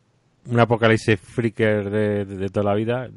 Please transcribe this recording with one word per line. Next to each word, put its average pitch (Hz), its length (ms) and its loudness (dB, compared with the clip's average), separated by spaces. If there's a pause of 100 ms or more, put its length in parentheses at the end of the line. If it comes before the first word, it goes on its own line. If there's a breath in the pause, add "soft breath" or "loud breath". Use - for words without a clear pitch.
(480)
un 120 120 2
apocalipsis 113 600 2
freaker 107 720 -2
de, 104 340 -2
de, 98 100 -12
de 95 140 -6
toda 104 160 -2
la 101 100 0
vida, 117 420 -4